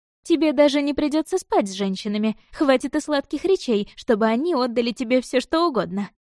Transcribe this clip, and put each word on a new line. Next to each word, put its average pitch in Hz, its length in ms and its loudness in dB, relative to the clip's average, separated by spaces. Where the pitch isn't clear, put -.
"Тебе 311 300 2
даже 294 280 4
не 285 120 -2
придется 302 440 -2
спать 294 320 0
с 190 40 -12
женщинами, 208 640 -4
хватит 269 420 0
и 302 60 0
сладких 294 420 -4
речей, 247 540 0
чтобы 220 300 0
они 285 280 0
отдали 247 360 0
тебе 254 280 0
все, 247 220 -2
что 330 260 0
угодно". 196 420 -4